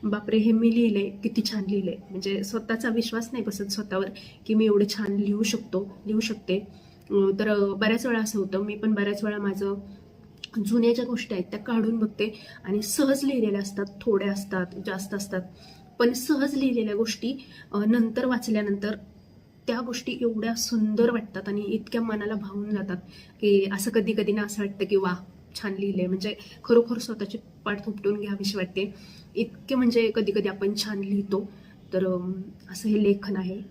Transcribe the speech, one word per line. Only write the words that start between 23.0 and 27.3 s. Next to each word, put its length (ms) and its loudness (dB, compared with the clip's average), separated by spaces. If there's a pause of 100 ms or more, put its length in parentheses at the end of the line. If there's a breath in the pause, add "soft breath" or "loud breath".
की 320 6
असं 180 -2
कधी 220 2
कधी 200 2
ना 100 0
असं 200 -4
वाटतं 220 -2
की 120 2
"वा, 180 4 (400)
छान 240 -6
लिहिलंय." 280 0
म्हणजे 280 -2 (300 loud breath)
खरोखर 340 6
स्वतःची 400 -6 (260)